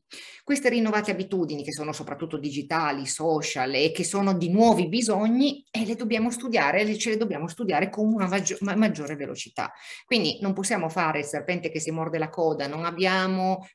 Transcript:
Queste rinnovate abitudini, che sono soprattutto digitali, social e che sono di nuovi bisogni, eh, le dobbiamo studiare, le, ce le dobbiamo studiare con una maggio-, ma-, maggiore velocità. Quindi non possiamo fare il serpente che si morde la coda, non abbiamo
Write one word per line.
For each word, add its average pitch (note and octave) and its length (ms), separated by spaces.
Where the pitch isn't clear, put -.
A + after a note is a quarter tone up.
Queste C4+ 260
rinnovate G#3+ 420
abitudini, E3+ 520
che D3 80
sono D3+ 220
soprattutto D3+ 440
digitali, C#3+ 680
social D3+ 680
e D#3 160
che E3+ 120
sono G3 300
di F3 160
nuovi G3 380
bisogni, A3+ 800
eh, A3+ 160
le A3 100
dobbiamo A3+ 360
studiare, G#3 520
le, G#3+ 140
ce A3+ 140
le G#3+ 60
dobbiamo E3+ 300
studiare A#3+ 420
con G#3+ 240
una G3 140
maggio-, F#3+ 340
ma-, G3+ 140
maggiore D#3 400
velocità. - 560
Quindi G3 360
non G3 120
possiamo F#3+ 360
fare D#3+ 300
il C#3+ 60
serpente E3 440
che D#3+ 100
si D#3+ 120
morde D#3+ 260
la D#3 120
coda, D#3 380
non D#3 180
abbiamo F#3 880